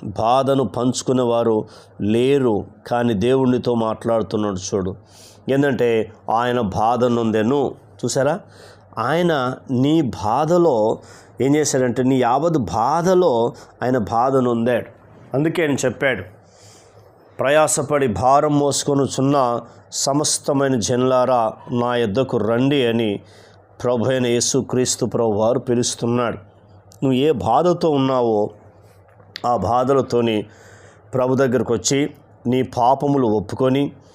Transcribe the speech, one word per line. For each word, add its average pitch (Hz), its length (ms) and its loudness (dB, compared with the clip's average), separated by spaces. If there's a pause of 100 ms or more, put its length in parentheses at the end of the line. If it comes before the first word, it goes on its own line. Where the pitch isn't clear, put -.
బాధను 131 600 0
పంచుకునేవారు 117 1000 0 (360)
లేరు. 117 640 0 (220)
కానీ 120 260 0
దేవునితో 123 640 0
మాట్లాడుతున్నాడు 110 800 -2
చూడు. 95 400 -4 (540)
ఏంటంటే 120 640 0 (200)
ఆయన 120 300 0
బాధ 113 420 0
నొందెను. 117 720 0 (300)
చూసారా, 139 340 -2 (580)
ఆయన 135 580 0 (160)
నీ 143 300 2
బాధలో 127 1000 0 (420)
ఏం 139 140 2
చేశాడంటే 127 480 0
నీ 131 160 2
యావత్ 143 380 0
బాధలో 131 960 2 (300)
ఆయన 127 140 0
బాధ 120 380 0
నొందాడు. 120 500 0 (480)
అందుకే 156 280 0
ఆయన 151 100 0
చెప్పాడు, 123 520 -2 (1160)
"ప్రయాసపడి 143 680 2
భారం 139 520 2
మోసుకొనుచున్న 135 1040 0 (300)
సమస్తమైన 139 880 -2
జనులారా 123 760 0 (180)
నా 123 240 -2
యొద్దకు 120 420 0
రండి" 123 480 0
అని 113 340 0 (640)
ప్రభు 123 260 0
అయిన 127 180 0
యేసుక్రీస్తు 123 800 -2
ప్రభు 117 260 -2
వారు 110 280 0
పిలుస్తున్నాడు. 120 800 -2 (680)
నువ్వు 135 100 2
ఏ 139 180 2
బాధతో 165 580 2
ఉన్నావో 127 600 0 (960)
ఆ 120 120 0
బాధలతోని 120 880 0 (680)
ప్రభు 127 220 0
దగ్గరకు 120 380 0
వచ్చి 139 360 -2 (380)
నీ 127 160 0
పాపములు 131 640 0
ఒప్పుకొని 127 640 0 (240)